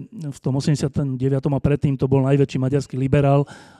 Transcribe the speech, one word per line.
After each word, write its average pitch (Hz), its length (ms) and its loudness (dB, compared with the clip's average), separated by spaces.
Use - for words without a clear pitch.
v 143 320 -12
tom 135 160 -2
osemdesiatom 139 640 -2
deviatom 135 320 0
a 135 80 -2
predtým 143 400 0
to 135 80 0
bol 135 160 4
najväčší 139 320 2
maďarský 131 400 -2
liberál 139 480 2